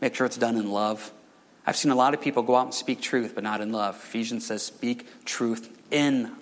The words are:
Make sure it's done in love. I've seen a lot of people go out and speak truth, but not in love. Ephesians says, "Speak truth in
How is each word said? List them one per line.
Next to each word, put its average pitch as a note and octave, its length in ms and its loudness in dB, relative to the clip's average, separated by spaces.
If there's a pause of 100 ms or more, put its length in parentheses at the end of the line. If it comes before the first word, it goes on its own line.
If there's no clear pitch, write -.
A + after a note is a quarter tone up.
Make C3 140 0
sure - 120 2
it's B3 120 -6
done A#2 180 2
in G#2 140 -2
love. G#2+ 400 -2 (560)
I've - 100 0
seen D3 140 2
a B2+ 60 4
lot C3 180 6
of D3 60 -4
people B2+ 240 2
go B2 100 4
out B2+ 120 6
and B2 80 -8
speak - 260 -4
truth, A#2+ 340 0
but - 80 -4
not G#2+ 180 -2
in G#2+ 120 -4
love. G#2 240 -2
Ephesians A2+ 500 -6
says, G#2+ 160 -4
"Speak - 600 -6
truth A2+ 440 -2 (220)
in C#3 400 2 (120)